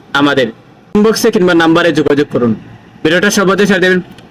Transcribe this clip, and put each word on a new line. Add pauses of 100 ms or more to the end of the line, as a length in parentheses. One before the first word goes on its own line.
(140)
আমাদের (480)
ইনবক্সে
কিংবা
নাম্বারে
যোগাযোগ
করুন। (480)
ভিডিওটা
সবাই
শেয়ার
দেবেন (300)